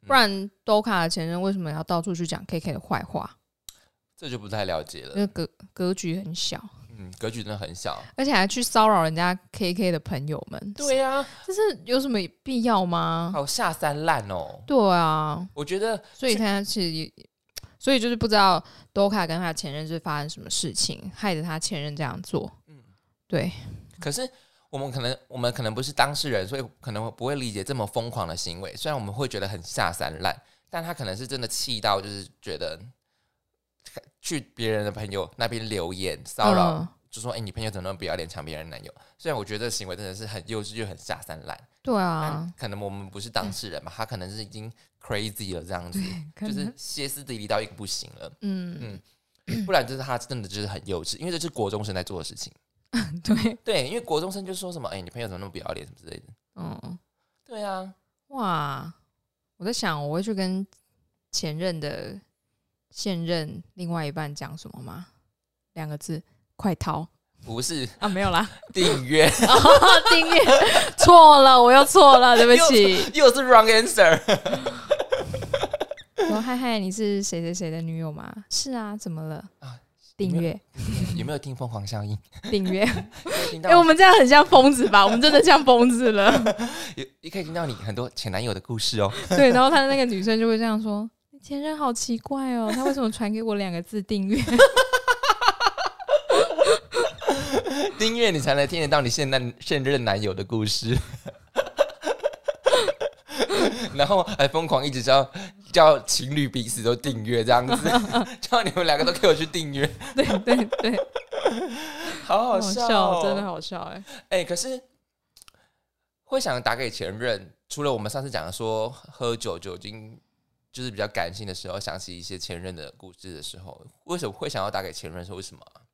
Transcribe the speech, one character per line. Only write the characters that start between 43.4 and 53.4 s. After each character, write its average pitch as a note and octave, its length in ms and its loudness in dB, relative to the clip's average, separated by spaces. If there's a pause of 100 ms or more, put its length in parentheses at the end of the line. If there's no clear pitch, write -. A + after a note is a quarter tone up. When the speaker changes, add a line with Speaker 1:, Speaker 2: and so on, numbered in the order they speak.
Speaker 2:
事 G2 180 -12
人 D2 140 -12
嘛， E2+ 120 -16
他 A2 100 -8
可 - 120 -12
能 F#2 120 -12
是 G#2+ 140 -14
已 - 20 -16
经 G#2+ 260 -16 (300)
crazy G#2 540 -8
了 D#2+ 80 -10
这 F2 80 -14
样 F2 180 -10
子， C3 100 -8
Speaker 1:
对， F#3 100 -8 (260)
可 G#3 100 -12
能。 G#3 100 -8
Speaker 2:
就 F#3+ 60 -6
是 A3 140 -8
歇 - 320 -10
斯 C#3+ 160 -12
底 B2 140 -12
里 G#2 100 -12
到 G#2+ 140 -2
一 A2 40 -8
个 - 80 -20
不 G#2 120 -14
行 - 320 -10
了。 D#2 120 -18 (120)
Speaker 1:
嗯。 F3 580 -10 (480)
Speaker 2:
嗯， A3+ 180 -6
不 F#3 60 -6
然 C3+ 160 0
就 C3 80 -10
是 C3 80 -10
他 C3 140 -6
真 A#2+ 240 -10
的 F#2+ 60 -12
就 G2+ 140 -10
是 G#2 60 -6
很 F#2+ 180 -10
幼 F2+ 180 -6
稚， - 140 -10
因 D#3 80 -12
为 F3+ 60 -8
这 E3+ 80 -8
是 E3 100 -8
国 G#2+ 220 -4
中 G#2+ 120 -6
生 G#2 120 -8
在 F2+ 80 -6
做 F2+ 160 -10
的 E2 40 -12
事 - 120 -14
情。 - 180 -16 (380)
Speaker 1:
<laughs> F3 320 -8
对。 A3 400 -2